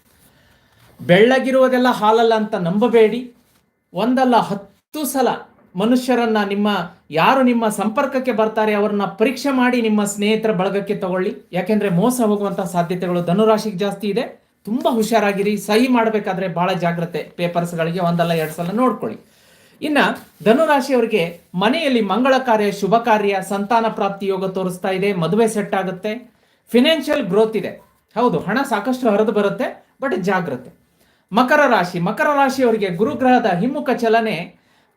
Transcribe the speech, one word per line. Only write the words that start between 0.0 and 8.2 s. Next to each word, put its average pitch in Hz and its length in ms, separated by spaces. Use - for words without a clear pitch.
ಬೆಳ್ಳಗಿರುವುದೆಲ್ಲ 254 840
ಹಾಲಲ್ಲ 226 460
ಅಂತ 214 200
ನಂಬಬೇಡಿ. 214 800
ಒಂದಲ್ಲ 247 420
ಹತ್ತು 202 680
ಸಲ 262 240
ಮನುಷ್ಯರನ್ನ, 233 680
ನಿಮ್ಮ, 202 460
ಯಾರು 202 320
ನಿಮ್ಮ 233 260
ಸಂಪರ್ಕಕ್ಕೆ 254 640